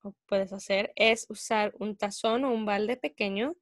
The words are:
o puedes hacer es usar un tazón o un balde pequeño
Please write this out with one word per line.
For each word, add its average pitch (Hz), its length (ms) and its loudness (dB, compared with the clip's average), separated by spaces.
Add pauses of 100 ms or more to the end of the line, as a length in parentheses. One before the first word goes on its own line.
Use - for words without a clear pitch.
o 202 120 -12 (120)
puedes 196 260 0
hacer 196 420 -2
es 226 340 4
usar 214 520 0
un 208 160 -6
tazón 226 480 0
o 262 80 2
un 220 120 -2
balde 208 320 0
pequeño 233 640 -4